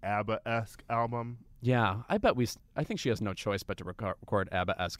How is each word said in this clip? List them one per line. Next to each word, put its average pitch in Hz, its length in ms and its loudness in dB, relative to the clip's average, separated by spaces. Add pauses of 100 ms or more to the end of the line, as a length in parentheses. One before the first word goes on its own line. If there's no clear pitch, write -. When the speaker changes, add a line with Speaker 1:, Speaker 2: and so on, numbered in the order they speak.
Speaker 1:
abba-esque 107 840 -2
album? 117 480 -2 (240)
Speaker 2:
Yeah, 117 480 4
I 196 80 2
bet 214 180 4
we 123 80 2
s-, - 140 -2 (180)
I 143 80 -2
think 202 160 -4
she - 100 -2
has 107 120 2
no 101 120 -2
choice 101 300 -2
but 98 140 -6
to 92 80 -12
reco-, 90 340 -4
record 98 320 0
abba-esque 90 480 -2